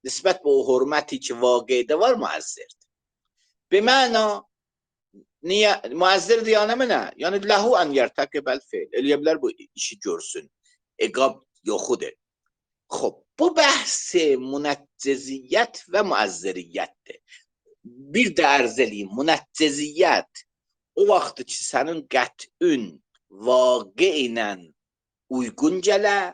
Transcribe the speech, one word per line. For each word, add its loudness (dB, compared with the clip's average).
Nisbət -2
bu 4
o 0
hürməti 0
ki, -8
vaqiədə 2
var, 4
müəzzirdir. -10
Bi 6
məna, 2
niyə 2
müəzzirdir, 2
yəni 0
mənə? 0
Yəni -4
ləhu 4
ən 2
yərtəkibəl -2
fe'l. -8
Eləyə 2
bilər 0
bu -2
işi -12
görsün. -8
Eqab 0
yoxudur. -4
Xoş, -4
bu 0
bəhs 0
münəccəziyyət -4
və 0
müəzziriyyətdir. -6
Bir 0
də 2
ərz 2
eləyim, -2
münəccəziyyət -2
o 4
vaxt 0
ki, -12
sənin -4
qət'ün -2
vaqe 2
ilə -2
uyğun -2
gələ 2